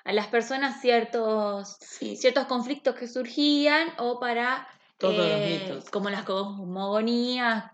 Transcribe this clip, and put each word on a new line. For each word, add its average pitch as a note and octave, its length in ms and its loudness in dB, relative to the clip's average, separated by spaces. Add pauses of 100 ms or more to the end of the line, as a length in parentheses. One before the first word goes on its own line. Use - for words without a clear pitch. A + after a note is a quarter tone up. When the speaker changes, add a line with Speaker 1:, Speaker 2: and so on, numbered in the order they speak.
Speaker 1:
a G3 80 0
las G#3 140 0
personas B3+ 540 0
ciertos, A3 1000 2
Speaker 2:
Sí. - 340 -10
Speaker 1:
ciertos - 300 4
conflictos B3+ 500 -2
que B3 120 -10
surgían D4 920 2
o A#3+ 220 -2
para, A#3+ 480 -2 (300)
Speaker 2:
Todos F3+ 200 2
los F3 100 2
Speaker 1:
eh, - 400 0
Speaker 2:
mitos. - 220 -10
Speaker 1:
como G3+ 200 -2
las G3 140 -4
cosmogonías, G#3 1500 -2